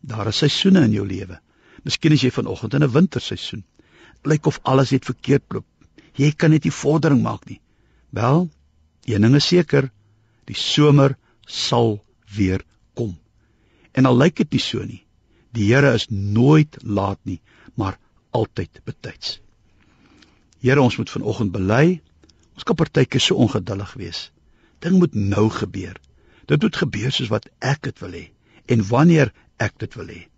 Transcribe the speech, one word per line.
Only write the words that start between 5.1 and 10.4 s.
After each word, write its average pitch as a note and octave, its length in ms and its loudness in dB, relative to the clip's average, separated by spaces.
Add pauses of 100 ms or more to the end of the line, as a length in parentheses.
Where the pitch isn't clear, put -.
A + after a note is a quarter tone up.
loop. - 180 -10 (480)
Jy D3 180 0
kan D#3+ 180 2
net D#3 140 2
nie - 80 -2
vordering C#3+ 500 0
maak A2 240 -6
nie. - 140 -18 (500)
Wel, C#3+ 380 0 (560)
een G2+ 160 -2
ding A#2 140 4
is C#3+ 120 2
seker, D3 440 0 (560)